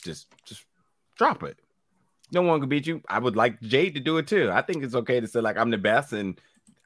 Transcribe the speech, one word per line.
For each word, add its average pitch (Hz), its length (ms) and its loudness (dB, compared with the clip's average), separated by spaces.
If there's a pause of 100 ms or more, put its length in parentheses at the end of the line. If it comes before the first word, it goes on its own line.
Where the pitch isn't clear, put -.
Just, 80 240 -12 (160)
just - 200 -20 (520)
drop - 260 0
it. 71 160 -10 (720)
No 175 100 2
one 165 180 4
can 135 80 -4
beat 143 180 0
you. 165 220 -6
I 98 100 -2
would 120 180 0
like 117 240 2
Jade 139 340 0
to 143 60 -6
do 156 180 0
it 151 100 -4
too. 160 240 2
I 113 100 2
think 160 220 -4
it's 120 100 -6
okay 123 260 0
to 113 60 -4
say, 117 140 -2
like, 110 160 -2
"I'm 113 140 2
the 113 80 0
best," 107 340 2
and 98 280 -4 (460)